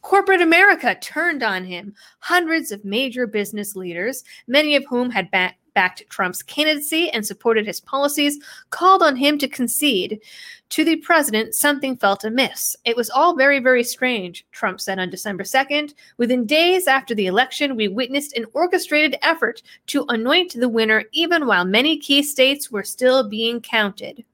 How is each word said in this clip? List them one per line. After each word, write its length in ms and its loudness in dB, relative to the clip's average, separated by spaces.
Corporate 400 2
America 540 4
turned 460 -6
on 220 -2
him. 300 -12
Hundreds 520 -2
of 120 -12
major 440 -4
business 500 -6
leaders, 480 -6
many 280 2
of 140 2
whom 220 -2
had 180 -4
ba-, 240 0
backed 340 0
Trump's 320 -4
candidacy 720 -2
and 120 -4
supported 440 -2
his 120 -10
policies, 600 -2
called 320 4
on 120 4
him 220 2
to 100 -2
concede. 720 -2
To 140 0
the 120 4
president, 580 0
something 420 0
felt 280 0
amiss. 600 -2
"It 140 0
was 140 -4
all 240 4
very, 240 4
very 240 4
strange," 680 -4
Trump 300 -6
said 160 -4
on 140 -4
December 320 -8
second. 500 -2
"Within 300 0
days 400 4
after 260 0
the 140 0
election, 480 0
we 120 0
witnessed 480 -4
an 180 -6
orchestrated 680 0
effort 400 -2
to 220 -2
anoint 440 0
the 140 -2
winner, 440 2
even 340 0
while 180 2
many 360 2
key 240 2
states 480 0
were 120 -4
still 460 0
being 320 -4
counted." 720 -4